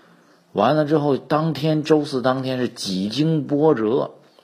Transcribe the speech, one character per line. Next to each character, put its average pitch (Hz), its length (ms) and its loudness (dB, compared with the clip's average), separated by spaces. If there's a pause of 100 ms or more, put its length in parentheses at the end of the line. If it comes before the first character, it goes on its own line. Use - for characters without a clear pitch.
(520)
完 113 240 2
了 151 100 2
之 151 140 2
后， 143 180 0
当 156 360 -2
天， 156 300 0
周 151 220 2
四 135 160 -4
当 131 220 -2
天 131 160 -4
是 120 100 -2
几 98 400 -6
经 147 380 -2
波 147 260 2
折 117 380 -2 (320)